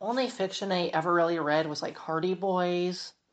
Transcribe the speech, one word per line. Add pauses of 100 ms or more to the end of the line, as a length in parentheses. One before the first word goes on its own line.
only
fiction
I
ever
really
read
was,
like,
Hardy
Boys, (200)